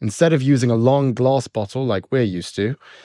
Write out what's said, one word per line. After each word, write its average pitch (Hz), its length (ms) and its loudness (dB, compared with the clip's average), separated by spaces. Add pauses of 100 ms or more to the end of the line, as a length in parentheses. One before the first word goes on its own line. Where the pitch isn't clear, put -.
Instead 160 320 0
of 139 100 0
using 127 280 2
a 117 60 2
long 131 360 2
glass 127 360 0
bottle 110 360 -6
like 101 280 -4
we're 131 100 2
used 90 340 -4
to, 107 200 -2 (280)